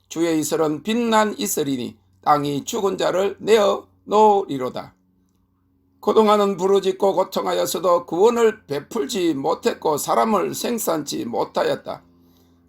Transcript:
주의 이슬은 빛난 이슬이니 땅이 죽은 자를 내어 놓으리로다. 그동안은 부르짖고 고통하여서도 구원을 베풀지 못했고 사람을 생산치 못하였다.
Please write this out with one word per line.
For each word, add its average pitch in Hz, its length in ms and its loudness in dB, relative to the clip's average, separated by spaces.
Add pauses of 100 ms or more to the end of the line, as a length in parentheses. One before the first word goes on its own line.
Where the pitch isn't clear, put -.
주의 160 320 0
이슬은 151 420 -2
빛난 220 560 0
이슬이니 135 580 -4 (280)
땅이 143 420 0
죽은 196 320 -2
자를 175 400 0
내어 202 500 2 (180)
놓으리로다. 185 880 0 (1040)
그동안은 208 560 4
부르짖고 190 560 2
고통하여서도 180 920 0
구원을 220 580 2
베풀지 151 680 -4
못했고 156 640 -2
사람을 190 560 0
생산치 165 680 -4
못하였다. 120 760 -4 (680)